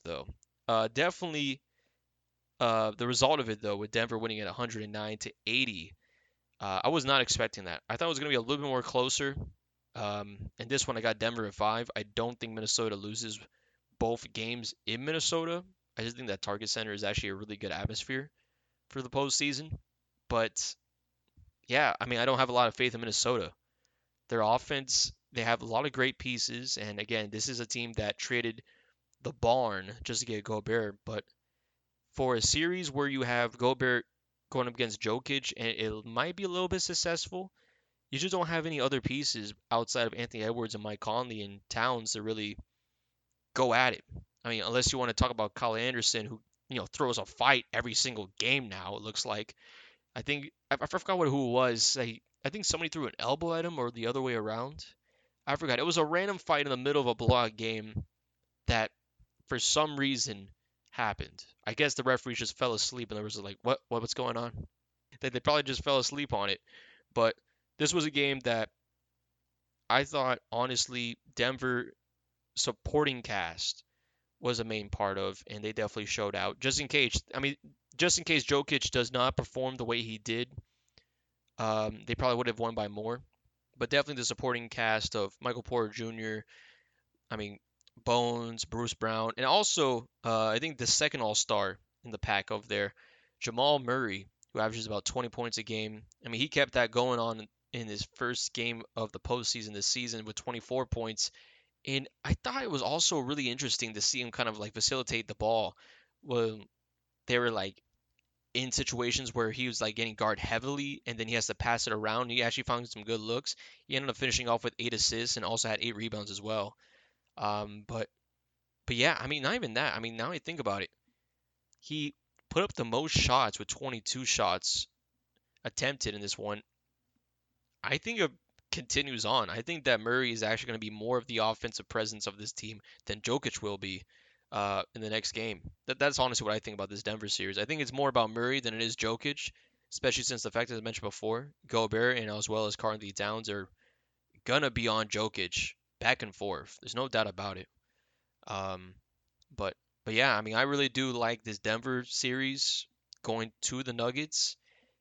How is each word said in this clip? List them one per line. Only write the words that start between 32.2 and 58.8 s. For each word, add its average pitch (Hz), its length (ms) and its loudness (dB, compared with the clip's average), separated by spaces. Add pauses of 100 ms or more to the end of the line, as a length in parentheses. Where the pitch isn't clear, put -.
a 110 60 2
series 170 480 2
where 139 180 0
you 135 140 0
have 120 380 2
Gobert 123 460 4 (440)
going 123 180 0
up 117 60 -6
against 110 280 -2
Jokic, 127 540 -2
and 113 120 -4
it 107 380 -4
might 127 300 -2
be 202 80 -8
a 185 60 -2
little 180 180 -2
bit 180 140 -2
successful, 180 720 -4 (640)
you 135 60 -2
just 180 120 -2
don't 175 160 0
have 165 200 0
any 151 120 -2
other 131 220 2
pieces 120 540 -2 (160)
outside 117 340 2
of 110 80 -2
Anthony 117 300 -6
Edwards 117 320 -2
and 104 80 -8
Mike 107 160 -6
Conley 113 420 -4
and 101 260 -12
Towns 117 460 0
to 110 80 -4
really 107 360 -2 (1000)
go 127 180 4
at 123 200 6
it. - 100 -10 (420)
I 120 40 -4
mean, 113 120 0
unless 123 320 2
you 131 60 0
wanna 120 140 0
talk 123 180 2
about 110 240 -2
Kyle 117 200 2
Anderson, 117 520 0
who, 110 120 -10 (300)
you 131 80 -4
know, 104 80 -4
throws 120 320 0
a 95 80 -4
fight 127 480 4
every 117 220 0
single 107 420 0
game 127 320 2
now, 95 280 -8
it 110 40 -10
looks 107 240 -6
like. 110 300 -4 (600)
I 123 60 -8
think, 143 300 -4 (180)
I, 139 100 2
I 147 60 -4
forgot 185 320 0
what, 165 100 6
who 131 220 4
it 120 40 2
was. 123 460 6
I, 117 200 -4 (260)
I - 40 0
think 196 160 -6
somebody 160 240 0
threw 151 180 -2
an - 100 -6
elbow 160 380 0
at 165 100 0
him 170 140 -4
or 120 100 0
the 113 160 -6
other 127 160 0
way 127 140 0
around. 117 500 -4 (640)
I 143 80 2
forgot. 131 240 2
It 147 60 2
was 170 120 2
a 156 80 6
random 185 320 2
fight 147 300 2
in - 20 0
the 127 80 2
middle 143 240 4
of 123 60 4
a 117 80 4
blowout 117 420 4
game 110 460 -4 (640)
that, 110 240 4 (560)